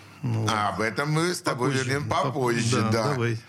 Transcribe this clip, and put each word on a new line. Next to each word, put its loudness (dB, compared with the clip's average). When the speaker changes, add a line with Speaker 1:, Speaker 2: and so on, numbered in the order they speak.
Speaker 1:
Ну, -2
Speaker 2:
А 2
об -2
этом 0
мы 2
с -6
тобой 0
Speaker 1:
попозже. 0
Speaker 2:
вернем -2
Speaker 1:
Поп-, 0
Speaker 2:
попозже, 2
Speaker 1:
да, 2
Speaker 2:
да. 2
Speaker 1:
давай, -2